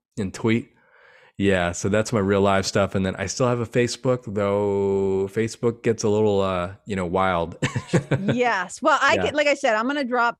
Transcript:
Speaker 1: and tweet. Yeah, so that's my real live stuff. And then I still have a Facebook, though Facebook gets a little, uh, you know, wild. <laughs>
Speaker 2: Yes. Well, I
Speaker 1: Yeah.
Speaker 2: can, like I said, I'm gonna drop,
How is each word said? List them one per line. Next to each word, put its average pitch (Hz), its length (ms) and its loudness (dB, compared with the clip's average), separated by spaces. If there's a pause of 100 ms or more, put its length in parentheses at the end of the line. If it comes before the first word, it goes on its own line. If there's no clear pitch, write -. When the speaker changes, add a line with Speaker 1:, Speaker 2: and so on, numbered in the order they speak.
(180)
Speaker 1:
and 95 160 -4
tweet. 113 400 -2 (640)
Yeah, 95 340 2
so - 160 -6
that's 107 240 2
my 113 80 0
real 98 220 4
live 98 240 4
stuff. 98 300 0
And 95 100 0
then 95 100 -2
I 95 120 -6
still 127 200 -2
have 120 140 0
a 113 40 -4
Facebook, 123 640 -2
though 98 1040 0
Facebook 113 520 -4
gets 113 200 0
a 110 60 2
little, 104 320 4
uh, 92 320 -2 (120)
you 98 120 -6
know, 92 80 -2
wild. 87 560 0
<laughs> - 40 0 (680)
Speaker 2:
Yes. 226 480 -2
Well, 277 200 2
I 285 140 4
Speaker 1:
Yeah. - 100 -2
Speaker 2:
can, 254 100 -4
like 302 120 2
I 285 60 4
said, 269 220 0
I'm 226 120 -2
gonna 285 160 -2
drop, 240 360 0